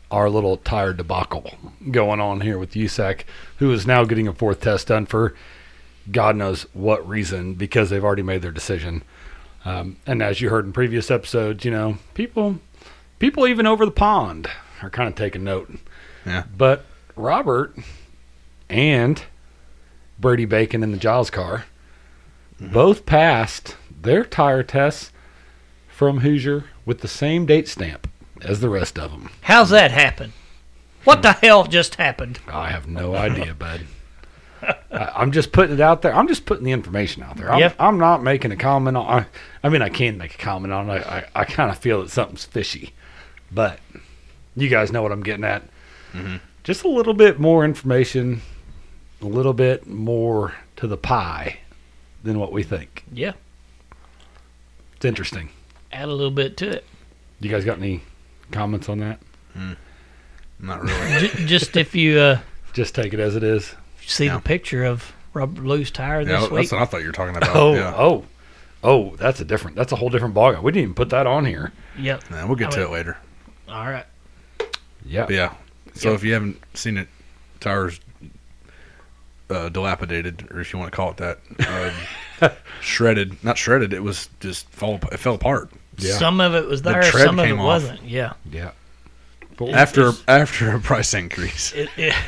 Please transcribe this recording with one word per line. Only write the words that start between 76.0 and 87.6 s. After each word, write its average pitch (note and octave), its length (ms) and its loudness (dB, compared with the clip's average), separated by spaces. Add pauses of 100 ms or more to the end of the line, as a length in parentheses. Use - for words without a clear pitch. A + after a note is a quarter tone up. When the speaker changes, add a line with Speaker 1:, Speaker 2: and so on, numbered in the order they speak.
Speaker 3:
Yep. G#2+ 80 2
Speaker 2:
if G2 60 -6
you A2 100 0
haven't G#2 280 -4 (120)
seen G#2+ 240 -6
it, F#2 100 -6 (520)
tire's, G2 400 -4 (1500)
uh, F2 200 -6
dilapidated, F2 840 -6
or F2 80 -12
if - 140 -10
you F2+ 60 -6
wanna F2 120 -10
call F2+ 200 -4
it F2+ 60 -14
that, F2 220 -8 (1000)
um, E3 100 6 (160)
Speaker 1:
<laughs> - 140 -18
Speaker 2:
shredded. G#2 640 0
Not A2+ 140 0
shredded. A#2 360 0
It F#2+ 100 -6
was G2+ 260 -8 (100)
just - 320 -12
fall. G#2 280 -6 (120)
It F2+ 80 -10
fell B2 160 -2
apart. A#2+ 340 -2 (280)
Speaker 1:
Yeah. G2 200 -2
Speaker 3:
Some F3 240 2
of F3 140 4
it D#3+ 120 0
was C3+ 140 -4
Speaker 2:
The E3+ 100 0
Speaker 3:
there, F3+ 120 4
Speaker 2:
tread C#3+ 220 8
Speaker 3:
some F3+ 140 4
of E3+ 60 4
Speaker 2:
came G#2+ 120 2
Speaker 3:
it - 20 -2
Speaker 2:
off. G2+ 60 0